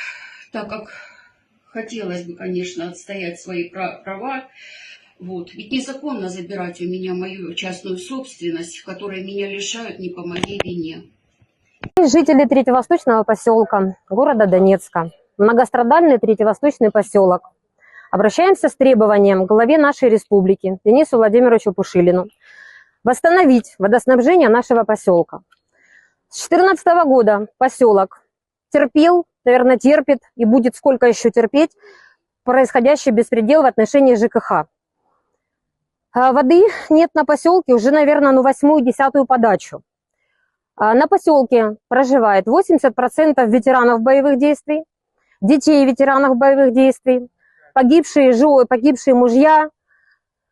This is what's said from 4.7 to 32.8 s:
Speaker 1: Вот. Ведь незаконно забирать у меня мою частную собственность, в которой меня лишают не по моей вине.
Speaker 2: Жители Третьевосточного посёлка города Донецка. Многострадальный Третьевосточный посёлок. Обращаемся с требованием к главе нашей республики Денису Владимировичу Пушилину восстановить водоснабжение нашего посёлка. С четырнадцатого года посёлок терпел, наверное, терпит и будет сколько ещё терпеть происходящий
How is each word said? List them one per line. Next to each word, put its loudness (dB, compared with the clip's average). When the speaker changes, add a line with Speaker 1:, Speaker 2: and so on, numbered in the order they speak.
Speaker 1:
Вот. -16
Ведь -18
незаконно -12
забирать -14
у -12
меня -10
мою -14
частную -12
собственность, -14
в -20
которой -16
меня -10
лишают -12
не -12
по -16
моей -12
вине. -14
Speaker 2:
Жители 2
Третьевосточного 0
посёлка -2
города 0
Донецка. 0
Многострадальный 2
Третьевосточный 0
посёлок. 0
Обращаемся 0
с -10
требованием 2
к -10
главе 2
нашей 0
республики -2
Денису 2
Владимировичу 2
Пушилину -2
восстановить 0
водоснабжение 2
нашего 0
посёлка. -2
С -18
четырнадцатого 0
года 2
посёлок 0
терпел, 2
наверное, 2
терпит 0
и -4
будет 0
сколько 0
ещё 0
терпеть 0
происходящий 0